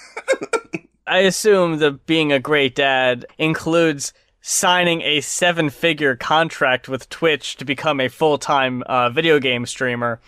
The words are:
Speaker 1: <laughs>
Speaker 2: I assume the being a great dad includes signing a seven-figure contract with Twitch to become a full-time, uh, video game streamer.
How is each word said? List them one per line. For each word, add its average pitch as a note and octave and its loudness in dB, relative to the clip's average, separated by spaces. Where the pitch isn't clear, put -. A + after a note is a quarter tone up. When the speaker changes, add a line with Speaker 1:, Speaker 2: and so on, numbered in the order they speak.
Speaker 1:
<laughs> - -10
Speaker 2:
I F3 0
assume F#3 2
the D3 2
being D#3 0
a C#3 2
great C#3 0
dad B2+ 0
includes D#3+ 0
signing F3+ 0
a D3 0
seven-figure D#3 -2
contract D3+ 0
with C3 -8
Twitch - -2
to C#3 -14
become C#3+ -2
a B2+ 0
full-time, C3+ 0
uh, B2 0
video D#3 2
game B2+ 0
streamer. A#2+ -4